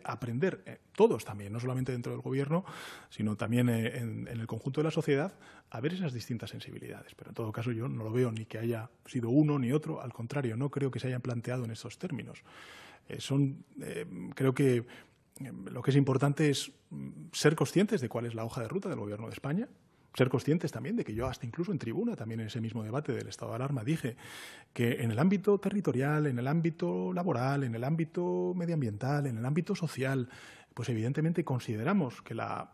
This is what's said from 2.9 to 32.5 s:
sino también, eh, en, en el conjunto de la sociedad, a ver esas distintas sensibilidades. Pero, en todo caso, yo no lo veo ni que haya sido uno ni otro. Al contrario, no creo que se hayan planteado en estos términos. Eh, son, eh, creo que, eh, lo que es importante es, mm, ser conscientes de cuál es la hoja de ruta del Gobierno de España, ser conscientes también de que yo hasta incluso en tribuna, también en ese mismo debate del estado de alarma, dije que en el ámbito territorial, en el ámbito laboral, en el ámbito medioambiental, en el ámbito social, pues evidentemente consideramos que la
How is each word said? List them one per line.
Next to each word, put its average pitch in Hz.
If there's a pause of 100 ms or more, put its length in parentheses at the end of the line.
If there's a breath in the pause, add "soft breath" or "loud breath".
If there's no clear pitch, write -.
sino 107
también, 120
eh, 113
en, 113
en 120
el 113
conjunto 127
de 151
la 156
sociedad, 151 (360 loud breath)
a 113
ver 151
esas 180
distintas 117
sensibilidades. -
Pero, -
en -
todo 110
caso, 120
yo 113
no 120
lo 107
veo 123
ni 110
que -
haya 113 (160)
sido 113
uno 147
ni 123
otro. 156
Al 123
contrario, 117
no 135
creo 139
que 117
se 127
hayan 123
planteado 123
en 113
estos -
términos. - (640 loud breath)
Eh, -
son, 139 (160)
eh, - (300)
creo 135
que, 131
eh, 117 (840 loud breath)
lo 123
que 139
es 139
importante 139
es, - (200)
mm, 139 (240)
ser 151
conscientes 175
de 120
cuál 117
es 113
la 110
hoja 120
de 110
ruta 196
del 143
Gobierno 104
de 107
España, 175 (460 soft breath)
ser 127
conscientes 143
también 139
de -
que -
yo 113
hasta 127
incluso 165
en 139
tribuna, 156
también 113
en 110
ese 117
mismo 113
debate 123
del 107
estado 107
de 113
alarma, 127
dije 143 (560 loud breath)
que 120
en 113
el 107
ámbito 196
territorial, 151
en 123
el 123
ámbito 175
laboral, 139
en 117
el 117
ámbito 180
medioambiental, 147
en 123
el 113
ámbito 165
social, 135 (460 loud breath)
pues 120
evidentemente 147
consideramos 127
que -
la 107